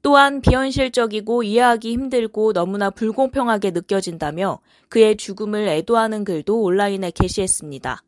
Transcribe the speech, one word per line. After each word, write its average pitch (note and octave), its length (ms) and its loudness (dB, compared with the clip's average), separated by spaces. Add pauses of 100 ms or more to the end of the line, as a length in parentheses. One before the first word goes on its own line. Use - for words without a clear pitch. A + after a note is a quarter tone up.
또한 C#4 380 4
비현실적이고 A#3+ 1040 0
이해하기 A3+ 480 2
힘들고 A#3 600 0
너무나 G3 380 -2
불공평하게 A3+ 800 0
느껴진다며 E3+ 880 -4 (300)
그의 G#3+ 280 6
죽음을 G#3 520 -4
애도하는 A3 560 0
글도 G3 380 -2
온라인에 F#3+ 500 0
게시했습니다. D#3 960 -4